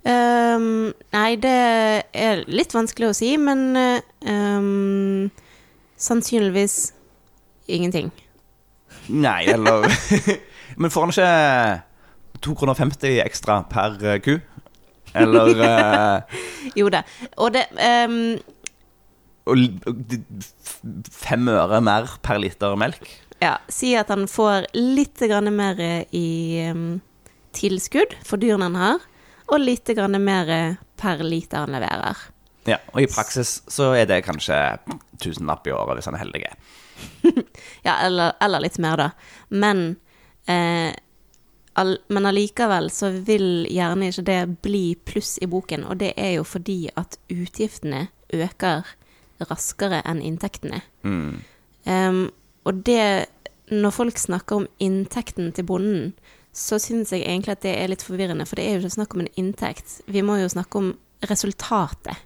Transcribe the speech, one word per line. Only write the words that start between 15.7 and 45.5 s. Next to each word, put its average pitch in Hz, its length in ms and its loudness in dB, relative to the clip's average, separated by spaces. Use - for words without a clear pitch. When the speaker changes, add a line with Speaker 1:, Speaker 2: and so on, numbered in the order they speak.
Speaker 1:
<laughs> - 260 -12
Jo 202 140 4
da. 180 120 2
Og 226 220 0
det, 262 200 2
ehm, 233 640 2
Speaker 2:
og 127 80 4
l-, 123 300 4
og 117 180 -4
d-, 113 180 -8
f-, - 480 -16
fem 123 420 -2
øre 104 340 4
mer 110 260 2
per 110 220 -2
liter 101 380 -2
melk? 120 300 -2
Speaker 1:
Ja, - 200 0
si - 300 -2
at 214 140 0
han 196 180 0
får 208 440 2
litt 262 460 0
grann 208 340 2
mer 202 280 0
i, 170 220 -4
ehm, 165 400 -4
tilskudd 208 680 0
for - 180 -4
dyrene 196 320 2
han 175 60 -2
har, 208 240 2
og 294 180 2
litt 247 240 0
grann 196 320 2
mer 190 300 2
per 170 320 -4
liter 160 400 -4
han 143 80 -6
leverer. - 460 -4
Speaker 2:
Ja, 113 220 0
og 120 120 -4
i 135 80 4
praksis - 580 -4
så 131 280 0
er 117 120 6
det 92 180 2
kanskje 76 340 -2
tusenlapp 76 500 -6
i 71 60 -4
året 60 260 -4
hvis - 140 -10
han 78 80 -8
er - 60 -8
heldig. - 260 -10
Speaker 1:
<laughs> - 920 -2
Ja, 180 220 -2
eller, 180 360 2
eller 190 220 2
litt 156 200 -4
mer 160 200 0
da. 147 60 2
Men, 196 500 0
eh, 170 420 0
all-, 190 300 0
men 202 220 -2
allikevel 202 640 0
så 202 220 -4
vil 185 520 0
gjerne 180 440 -2
ikke 180 160 -6
det 190 140 2
bli 202 240 -2
pluss - 440 -6
i 185 80 -4
boken, 180 400 -6